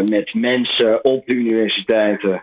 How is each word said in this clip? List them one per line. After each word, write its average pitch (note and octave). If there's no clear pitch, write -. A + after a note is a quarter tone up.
met G#2+
mensen A#2+
op C3
de A#2+
universiteiten G#2+